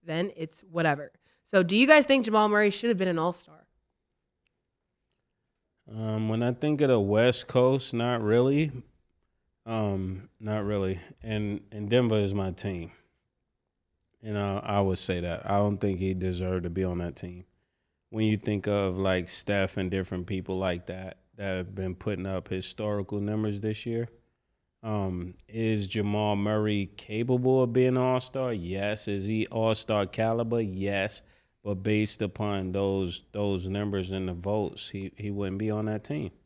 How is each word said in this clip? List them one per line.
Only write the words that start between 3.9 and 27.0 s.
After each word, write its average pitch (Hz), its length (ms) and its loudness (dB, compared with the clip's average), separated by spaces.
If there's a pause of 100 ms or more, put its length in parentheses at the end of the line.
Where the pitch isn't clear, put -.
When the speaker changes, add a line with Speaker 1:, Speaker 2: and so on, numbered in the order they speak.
Speaker 2:
Um, 110 340 -2
when 113 140 0
I 123 100 2
think 151 280 0
of 147 80 4
the 120 120 6
West 110 480 4
Coast, 127 460 2
not 117 280 0
really. 131 480 4 (920)
Um, 98 640 -2 (100)
not 107 260 -4
really. 98 360 0 (220)
And, 107 380 -2 (120)
and 104 160 -8
Denver 117 300 4
is 98 160 0
my 95 180 -2
team. 87 400 -8 (1300)
And 107 140 -4
I, 101 220 0
I 101 220 0
would 95 180 2
say 90 220 -2
that. 87 280 -4
I 101 100 2
don't 104 200 2
think 98 200 0
he 95 140 0
deserved 92 520 -2
to 90 60 -4
be 92 140 0
on 90 140 -2
that 87 180 -6
team. 90 280 -14 (680)
When 110 160 0
you 107 100 4
think 104 300 -2
of, 101 320 2
like, 92 300 2
Steph 98 480 -2
and 92 140 -2
different 92 360 -4
people 92 320 -4
like 90 280 -2
that, 92 320 -10 (180)
that 98 200 -4
have 92 180 -8
been 92 200 -6
putting 92 320 -6
up 95 220 -6
historical 104 720 -4
numbers 104 400 -2
this 107 260 -4
year, 117 220 -4 (720)
um, 95 520 -4 (140)
is 110 400 0
Jamal 104 480 0
Murray 104 600 0
capable 123 680 2